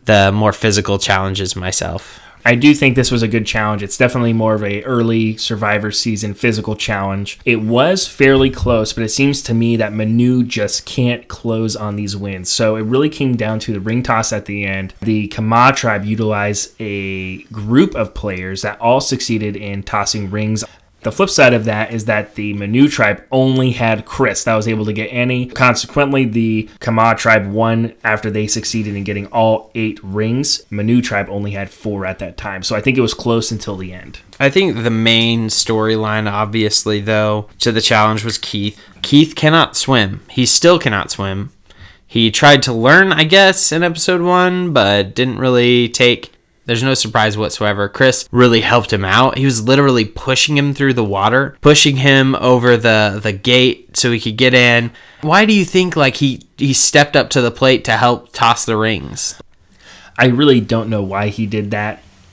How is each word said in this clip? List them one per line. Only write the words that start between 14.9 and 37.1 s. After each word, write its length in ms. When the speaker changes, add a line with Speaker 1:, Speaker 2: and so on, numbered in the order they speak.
Speaker 2:
The 280
Kama 460
tribe 300
utilized 760
a 640
group 500
of 180
players 480
that 180
all 220
succeeded 560
in 260
tossing 480
rings. 340
The 100
flip 160
side 240
of 140
that 260
is 140
that 280
the 200
Manu 340
tribe 420
only 420
had 340
Chris 380
that 100
was 120
able 200
to 80
get 140
any. 360
Consequently, 800
the 460
Kama 340
tribe 380
won 400
after 280
they 160
succeeded 500
in 80
getting 220
all 480
eight 280
rings. 680
Manu 320
tribe 260
only 220
had 180
four 380
at 140
that 180
time. 240
So 120
I 60
think 160
it 60
was 100
close 400
until 240
the 160
end. 280
Speaker 1:
I 80
think 340
the 60
main 600
storyline, 800
obviously, 760
though, 560